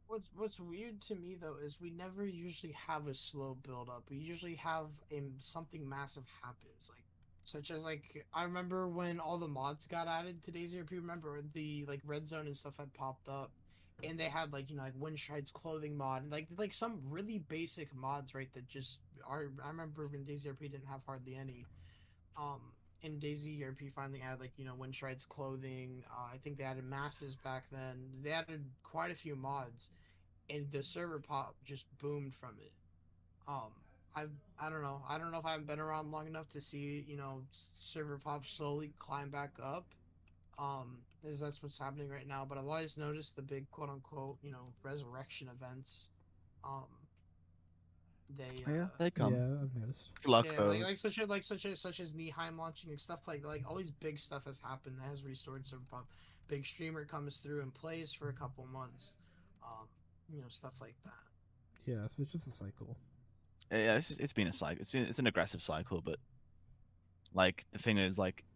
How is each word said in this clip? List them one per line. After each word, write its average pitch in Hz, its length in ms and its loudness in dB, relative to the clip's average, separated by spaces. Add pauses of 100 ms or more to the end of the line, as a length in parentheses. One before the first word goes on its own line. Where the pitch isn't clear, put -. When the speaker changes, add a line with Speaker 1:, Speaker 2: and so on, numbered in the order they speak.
Speaker 1:
What's, 220 280 -4
what's 202 260 -2
weird 202 420 -6
to 208 140 -4
me, 175 180 -6
though, 156 280 -6
is 147 180 -6
we 175 100 -6
never 185 340 -4
usually 170 480 -4
have 147 360 -2
a 135 60 0
slow 135 520 -4
build 123 240 -6
up. 120 180 -8
We 139 80 -6
usually 165 380 -4
have 160 320 0 (260)
a, 143 120 0 (160)
something 160 460 -6
massive 139 380 -4 (180)
happens, - 460 -12
like, - 160 -18 (400)
such 147 260 -4
as, 156 120 -2
like, 151 500 -4
I 165 120 4
remember 180 420 2
when 175 320 2
all 165 200 2
the 170 100 0
mods 143 380 0
got 170 200 2
added 170 380 0
to 175 80 -6
daisy 175 260 -2
R 170 60 -4
P. 175 120 -4
Remember 165 440 -2 (120)
the, 151 360 -2
like, 143 160 -2
Red 151 240 -2
Zone 156 180 -2
and 143 100 -2
stuff 139 200 -4
had 143 160 -6
popped 135 360 -4
up, 135 220 -2 (540)
and 165 160 0
they 160 40 4
had, 151 280 2
like, 139 180 -2
you 151 60 -4
know, 139 60 -2
like, 131 140 -2
Windstride's 147 540 -2
clothing 151 460 -2
mod, 135 260 2
and, 147 80 -6
like, 156 160 0 (100)
like, 202 160 2
some 226 360 0
really 202 300 0
basic 160 560 -2
mods, 135 400 -2
right? 135 180 -4
That 127 160 -10
just 131 300 -6 (280)
are. 143 240 -2 (140)
I 143 40 -4
remember 156 380 -4
when 143 180 -4
daisy 143 240 -4
R 139 60 -4
P 147 140 -6
didn't 139 180 -8
have 135 180 -6
hardly 131 320 -6
any. 127 280 -6 (720)
Um, 143 240 -2 (420)
and 151 160 -2
daisy 147 460 0
R 131 80 -2
P 139 160 -6
finally 135 320 -4
added, 131 200 -2
like, 127 160 -6
you 139 80 -8
know, 127 100 -4
Windstride's 131 500 -4
clothing. 131 840 -4
Uh, 123 240 -6
I - 20 -8
think 143 220 -4
they 135 60 -2
added 131 200 -2
masses 139 520 -2
back 131 360 -2
then. 131 380 -6 (120)
They 147 80 0
added 160 340 2 (180)
quite 165 280 0
a 170 40 -2
few 147 200 -4
mods, 131 540 -2 (600)
and 143 200 -2
the 139 120 2
server 170 360 -2
pop 135 460 0
just 135 220 -8 (120)
boomed 143 360 0
from 117 260 -10
it. 101 120 -16 (760)
Um, 120 240 0 (420)
I, 151 120 0 (340)
I 156 100 2
don't 156 120 0
know. 139 260 0
I 151 100 2
don't 165 140 -2
know 165 60 2
if 156 60 0
I 160 80 6
haven't 156 140 0
been 151 140 0
around 156 300 2
long 156 160 -2
enough 156 240 -4
to 147 100 -6
see, 143 460 -2
you 147 100 -6
know, 135 260 -4 (100)
s-, - 280 -8
server 147 380 -2
pop 147 280 -2
slowly 147 520 0
climb 143 320 -2
back 143 220 0 (100)
up. 156 240 -2 (720)
Um, 131 400 -2 (260)
is 151 160 -2
that's 147 220 -2
what's 143 160 -6
happening 139 300 -2
right 139 180 -6
now. 135 220 -2
But 139 100 -4
I've 135 80 -4
always 156 300 0
noticed 147 400 -2
the 139 60 -2
big 139 280 -4
quote 147 200 -4
unquote, 139 520 -4
you 143 80 -8
know, 127 220 -10 (100)
resurrection 135 720 -6
events. 127 540 -6 (560)
Um, 135 220 -4 (1500)
they, 127 300 -4
Speaker 2:
Yeah, 156 180 6
Speaker 1:
uh, 185 40 2 (100)
Speaker 2:
they 170 120 8
come. 123 240 8
Speaker 3:
Yeah, 131 280 4
I've 127 180 0
noticed. 117 360 -4
Speaker 2:
It's - 100 0
luck, 117 200 12
Speaker 1:
yeah, 156 120 2
Speaker 2:
though. 104 100 12
Speaker 1:
like, 104 140 8
like, 190 140 4
such 208 240 2
as, 214 80 6
like, 196 160 4
such 202 200 -2
as, 196 140 2
such 180 220 -2
as 160 140 -4
Nihai 165 420 -2
launching 165 340 -4
and 147 80 -4
stuff 170 300 -4
like, 147 160 -2
like, 151 240 -2
all 165 80 -2
these 180 140 0
big 147 280 -2
stuff 139 280 -4
has 135 120 -6
happened 131 420 -6
that 131 80 -4
has 143 140 -4
restored 131 440 -6
server 127 240 -8
pop. 123 160 -6 (420)
Big 143 180 0
streamer 160 380 -2
comes 143 320 -2
through 147 260 0
and 131 100 -4
plays 165 400 -4
for 143 180 -2
a 123 40 -2
couple 131 320 -4
months. 127 480 -6 (480)
Um, 110 240 -8 (420)
you 151 120 -6
know, 123 80 -8
stuff 127 320 -10
like 117 240 -10
that. 196 80 -14 (760)
Speaker 3:
Yeah, 110 220 2
so - 140 -2
it's 143 100 0
just 165 160 -2
a - 20 -4
cycle. - 460 -6 (720)
Speaker 2:
Yeah, 110 260 10
it's, 151 160 6
it's 143 200 0
been 104 140 8
a 82 60 4
cycle. 82 280 2
It's, - 140 0
it's 123 240 6
an 127 80 8
aggressive 92 360 6
cycle, 82 380 2
but, 82 180 0 (1160)
like, 92 380 10
the 104 60 -2
thing 104 200 8
is, 95 200 8
like, 95 260 4 (120)